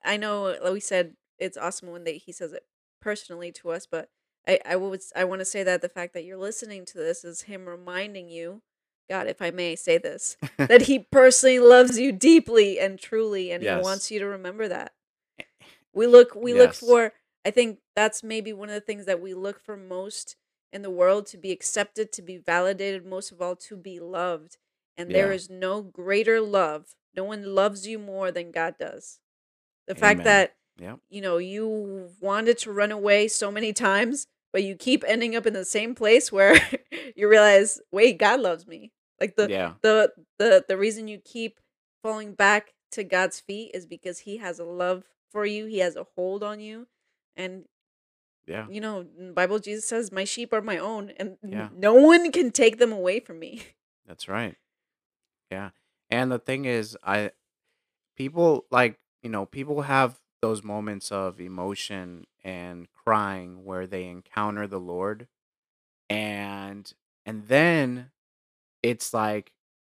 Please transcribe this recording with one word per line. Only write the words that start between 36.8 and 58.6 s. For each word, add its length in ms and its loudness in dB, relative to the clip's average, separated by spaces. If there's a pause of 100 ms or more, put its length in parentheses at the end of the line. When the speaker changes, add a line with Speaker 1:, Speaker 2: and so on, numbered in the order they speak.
Speaker 1:
you 120 0
realize, 520 6 (100)
"Wait, 280 4
God 220 2
loves 260 -4
me." 260 -20 (280)
Like, 160 -4
the, 140 0
Speaker 2:
Yeah. 320 -4
Speaker 1:
the, 320 4 (240)
the, 280 6
the 120 -2
reason 300 -4
you 100 -14
keep 420 -12 (420)
falling 320 -8
back 380 2 (200)
to 120 -8
God's 360 -2
feet 340 -12
is 100 -12
because 360 -14
he 180 -14
has 200 -12
a 60 -14
love 400 -4 (260)
for 140 -6
you. 220 -6
He 140 -6
has 160 -2
a 80 -12 (120)
hold 260 -6
on 180 -10
you. 260 -18 (500)
And 300 -12 (800)
Speaker 2:
Yeah. 240 -10
Speaker 1:
you 100 -14
know, 200 -10 (180)
in 100 -18
the 40 -20
Bible, 260 -2
Jesus 280 -10
says, 260 -6
"My 120 -6
sheep 280 -8
are 100 -2
my 160 -6
own, 400 -8
and 240 -12
n-, 100 -14
Speaker 2:
Yeah. 220 -10
Speaker 1:
no 200 4
one 380 8
can 180 0
take 280 2
them 140 2
away 280 -4
from 180 -20
me." 240 -18 (220)
<laughs> 220 -20
Speaker 2:
That's 220 -18
right. 280 -6 (960)
Yeah. 200 -12 (400)
And 220 -2
the 60 -6
thing 260 -8
is, 380 -6
I, 300 -4 (840)
people, 540 0